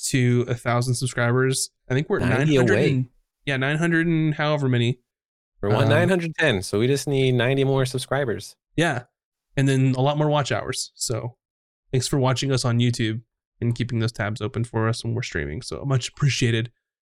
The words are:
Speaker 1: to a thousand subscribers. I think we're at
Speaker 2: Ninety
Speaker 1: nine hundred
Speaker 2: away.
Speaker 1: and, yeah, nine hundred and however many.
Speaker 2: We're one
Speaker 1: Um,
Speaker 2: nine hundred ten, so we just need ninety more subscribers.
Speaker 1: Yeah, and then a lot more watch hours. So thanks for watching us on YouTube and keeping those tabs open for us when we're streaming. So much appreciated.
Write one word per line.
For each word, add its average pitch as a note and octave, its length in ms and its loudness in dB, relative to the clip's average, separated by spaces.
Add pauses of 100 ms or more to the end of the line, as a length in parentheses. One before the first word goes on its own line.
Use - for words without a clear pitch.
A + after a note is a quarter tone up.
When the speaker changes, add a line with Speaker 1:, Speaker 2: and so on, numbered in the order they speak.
(120)
Speaker 1:
to B2 360 2
a B2+ 80 -4
thousand A#2+ 400 -2
subscribers. B2+ 760 -2 (180)
I B2+ 40 -2
think C#3+ 160 -2
we're G3+ 120 0
at B2 80 0
Speaker 2:
Ninety C#3 260 2
Speaker 1:
nine - 20 6 (100)
hundred G2 60 4
Speaker 2:
away. C#3 180 2
Speaker 1:
and, C3 180 0 (360)
yeah, C#3 120 -2
nine C#3 200 0
hundred E3+ 300 0
and D#3 260 0
however D3 360 0
many. A#2+ 300 0 (640)
Speaker 2:
We're G2+ 120 0
one A2+ 120 4
Speaker 1:
Um, C#3 40 4
Speaker 2:
nine D#3+ 200 4
hundred E3+ 260 0
ten, C3 260 2
so - 180 -2
we B2 80 2
just C3+ 200 0
need C3 260 2
ninety C3 320 2
more C3+ 200 2
subscribers. B2+ 720 -4 (220)
Speaker 1:
Yeah, D3 260 0 (540)
and C#3 100 4
then C3 300 4
a B2+ 40 0
lot D3 160 2
more D3+ 120 2
watch D3 240 0
hours. - 420 -6
So - 400 -6 (560)
thanks B2+ 160 0
for D3+ 100 0
watching C3 340 0
us B2+ 120 0
on A#2+ 160 2
YouTube A#2 420 0 (380)
and A#2+ 160 -2
keeping A#2 240 -4
those A2+ 140 -2
tabs G#2+ 260 -6
open A2+ 240 -4
for A2+ 240 -2
us A2+ 160 -4
when A#2 120 -4
we're B2+ 80 -4
streaming. D2+ 380 -6
So - 240 -10
much C3+ 240 -2
appreciated. A#2+ 640 -2 (400)